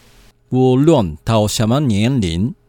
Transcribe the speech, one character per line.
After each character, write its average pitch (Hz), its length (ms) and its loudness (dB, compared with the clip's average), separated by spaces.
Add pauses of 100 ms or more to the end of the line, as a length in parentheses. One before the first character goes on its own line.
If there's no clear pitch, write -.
(500)
无 127 260 2
论 131 480 2
到 107 240 0
什 - 180 -4
么 123 140 0
年 117 400 0
龄 92 340 -4 (140)